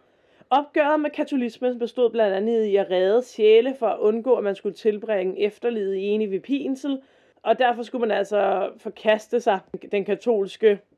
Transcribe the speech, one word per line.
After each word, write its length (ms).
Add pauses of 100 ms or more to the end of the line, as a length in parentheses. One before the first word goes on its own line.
(500)
Opgøret 500
med 100
katolismen 680
bestod 320
blandt 260
andet 280
i 120
at 140
redde 320
sjæle 560
for 80
at 120
undgå, 360
at 100
man 100
skulle 200
tilbringe 680
efterlivet 540
i 200 (100)
evig 180
pinsel. 580 (420)
Og 160
derfor 240
skulle 180
man 100
altså 680
forkaste 600
sig 180 (340)
den 120
katolske 760 (180)